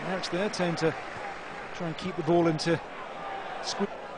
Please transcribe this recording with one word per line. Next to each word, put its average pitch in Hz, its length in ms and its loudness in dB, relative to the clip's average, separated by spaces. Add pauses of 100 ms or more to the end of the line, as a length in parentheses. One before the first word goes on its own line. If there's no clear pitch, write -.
Now 185 80 0
it's 175 120 -4
their 190 220 2
turn 175 260 2
to 160 180 4 (800)
try 175 140 -2
and 156 100 -4
keep 185 180 -2
the 175 60 -2
ball 170 240 8
into 165 320 4 (840)
squ-, - 260 -2 (300)